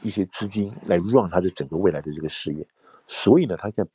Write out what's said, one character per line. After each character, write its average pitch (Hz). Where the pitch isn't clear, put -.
一 113
些 98
资 -
金 101
来 87
run 101
他 90
的 92
整 -
个 80
未 92
来 76
的 78
这 76
个 78
事 -
业， 76
所 -
以 180
呢， 95
他 104
在 107